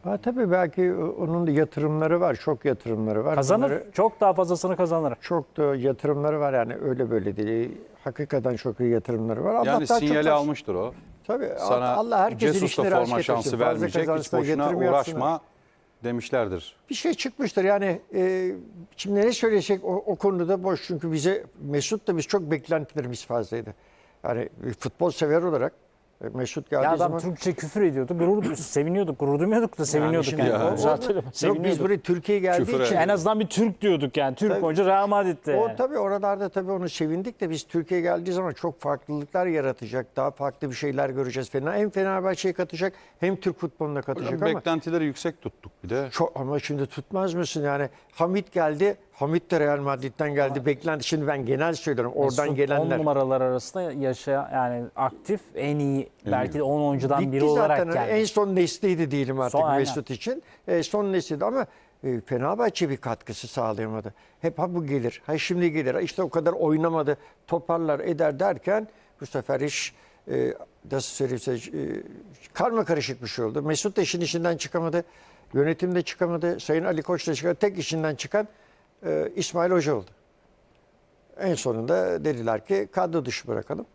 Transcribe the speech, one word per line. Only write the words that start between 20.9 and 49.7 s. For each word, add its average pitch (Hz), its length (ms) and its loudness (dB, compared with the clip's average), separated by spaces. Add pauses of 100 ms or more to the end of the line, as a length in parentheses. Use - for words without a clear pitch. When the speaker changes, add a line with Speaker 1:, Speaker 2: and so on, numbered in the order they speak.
Speaker 1:
bize, 156 320 2 (180)
Mesut 147 460 -2
da 180 100 0
biz 156 100 -2
çok 202 140 2 (100)
beklentilerimiz 147 720 -4
fazlaydı. 110 480 -4 (500)
Yani 120 260 -2 (140)
bir 120 100 -6
futbol - 380 -2
sever 156 300 2
olarak 151 320 0 (500)
E, 110 100 -8
Mesut 127 360 -6
geldiği 139 140 2
Speaker 2:
Ya 151 60 4
adam 165 80 2
Speaker 1:
zaman 165 220 0
Speaker 2:
Türkçe 170 340 -4
küfür 160 280 -4
ediyordu. 147 360 2
Gurur 185 260 4
du-, 311 120 -2
seviniyorduk, 160 640 0
gurur 143 200 2
duymuyorduk 220 380 2
da - 40 -4
Speaker 1:
Yani 143 60 0
Speaker 2:
seviniyorduk 151 420 2
Speaker 1:
şimdi - 120 -2
Speaker 2:
yani. 120 100 4 (120)
Speaker 3:
Ya. 185 100 2
Speaker 2:
O 208 40 -2
zaten 196 380 2
Speaker 1:
Yok, 165 160 -2
biz - 80 -10
Speaker 2:
seviniyorduk. 180 440 2
Speaker 1:
buraya 190 160 2
Türkiye'ye 185 420 0
geldiği 180 240 2
Speaker 3:
Küfür 131 160 0
Speaker 1:
için 127 140 4
Speaker 2:
En 170 140 4
azından 208 300 2
bir 214 80 0
Türk 208 340 0
diyorduk 156 360 2
yani. 135 180 0
Türk 208 160 2
Speaker 1:
Tabii. 190 140 2
Speaker 2:
olunca 165 200 2
Real 196 220 4
Madrid'de 185 500 2
Speaker 1:
O 220 100 4
Speaker 2:
yani. 226 100 -6
Speaker 1:
tabii 269 200 0
oralarda 202 520 0
tabii 190 220 -4
onu 180 180 -2
sevindik 170 520 -4
de 180 80 -2
biz 160 180 -4
Türkiye'ye 170 360 0
geldiği 175 280 0
zaman 175 220 -2
çok - 280 -6
farklılıklar 147 640 -2
yaratacak. 131 680 -2
Daha 135 160 0
farklı 139 380 -4
bir 123 60 -8
şeyler 139 340 -2
göreceğiz. 127 400 -4
Fena-, 151 280 -2
hem 208 120 0
Fenerbahçe'ye 190 640 0
katacak 180 400 -4 (260)
hem 185 160 2
Türk 190 240 -4
futboluna 147 420 -4
katacak - 320 -4
Speaker 3:
Hocam, 165 160 0
Speaker 1:
ama 175 100 0
Speaker 3:
beklentileri 165 460 -2
yüksek 151 360 -4
tuttuk - 300 -12 (120)
bir 90 60 -12
de. 131 220 -2
Speaker 1:
Çok, 165 280 0
ama 135 200 -2
şimdi 139 260 -4
tutmaz 185 480 -4
mısın 165 300 -2
yani? 143 260 0 (260)
Hamit 185 360 0
geldi. 175 460 2 (160)
Hamit 160 380 0
de 165 80 2
Real 147 200 2